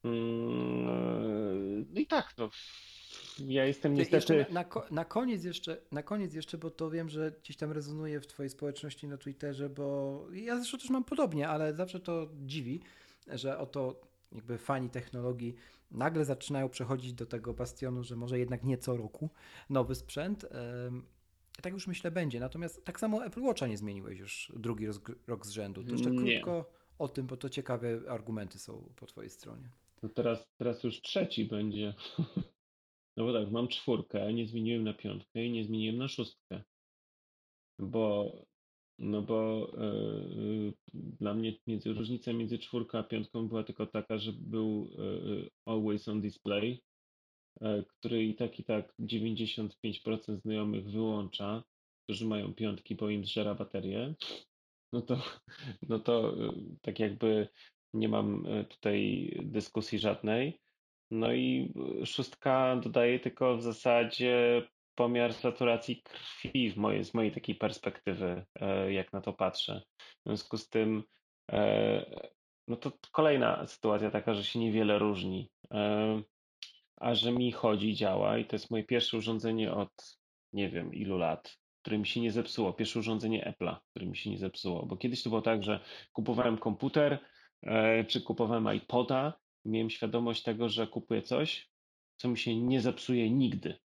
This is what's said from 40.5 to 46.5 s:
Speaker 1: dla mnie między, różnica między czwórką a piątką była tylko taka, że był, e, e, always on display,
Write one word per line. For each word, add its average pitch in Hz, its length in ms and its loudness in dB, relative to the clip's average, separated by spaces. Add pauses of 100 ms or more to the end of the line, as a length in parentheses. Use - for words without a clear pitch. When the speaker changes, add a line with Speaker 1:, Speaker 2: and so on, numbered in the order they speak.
Speaker 1:
dla - 400 -4
mnie 113 200 -2 (140)
między, 110 260 -2
różnica 117 400 -4
między 117 260 -2
czwórką 117 380 -4
a 107 60 0
piątką 113 440 -4
była 110 160 -2
tylko - 240 -4
taka, 110 300 -2
że 107 160 -4
był, 107 640 -2
e, 104 40 -8
e, 98 480 -4 (160)
always 107 420 0
on 107 140 0
display, 104 600 0 (800)